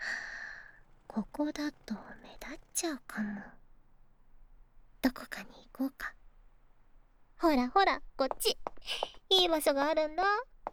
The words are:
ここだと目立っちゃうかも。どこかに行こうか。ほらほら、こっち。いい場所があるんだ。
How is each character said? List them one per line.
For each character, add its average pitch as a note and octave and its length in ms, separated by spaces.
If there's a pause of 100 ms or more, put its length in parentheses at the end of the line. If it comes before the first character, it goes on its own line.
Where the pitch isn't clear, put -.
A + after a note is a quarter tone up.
(1080)
こ - 240
こ D4+ 220
だ D4 180
と - 240 (260)
目 - 100
立 - 240
っ D#4+ 40 (160)
ち - 140
ゃ D#4 60
う B3 120
か - 160
も。 G#3 180 (1600)
ど B3+ 100
こ - 180
か - 140
に - 60 (220)
行 - 120
こ - 20
う C4+ 60
か。 - 240 (1200)
ほ D#4+ 160
ら B3 140
ほ G4 160
ら、 E4 180 (140)
こ C4+ 80
っ C4 40 (120)
ち。 - 180 (720)
い F#4 160
い F4 40
場 D#4+ 120
所 D4+ 120
が C#4 160
あ D#4+ 60
る D#4 140
ん D4+ 80
だ。 F4+ 80 (480)